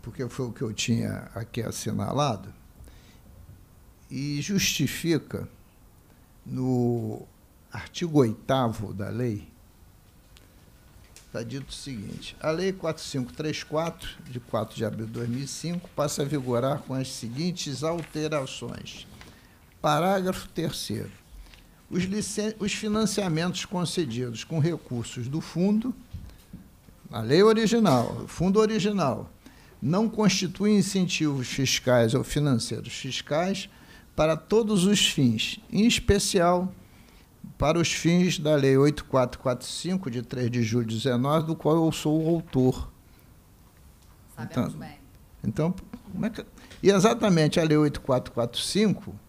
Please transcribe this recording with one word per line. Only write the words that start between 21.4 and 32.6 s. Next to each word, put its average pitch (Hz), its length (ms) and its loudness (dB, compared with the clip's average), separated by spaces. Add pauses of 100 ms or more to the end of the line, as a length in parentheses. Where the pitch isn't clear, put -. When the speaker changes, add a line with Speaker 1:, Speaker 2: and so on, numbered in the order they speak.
Speaker 1:
Os 185 140 -2
licen-, 208 540 -4
os 202 140 -2
financiamentos 202 920 0
concedidos 127 800 -4
com 127 160 -4
recursos 127 680 -2
do 156 120 -4
fundo", 208 540 0 (1160)
a 113 100 -6
lei 135 220 4
original, 214 840 4
o - 40 -12
fundo 190 320 2
original, 190 680 0 (500)
"não 185 280 2
constituem 202 680 2
incentivos 160 720 0
fiscais 123 640 4
ou 127 100 2
financeiros 113 720 0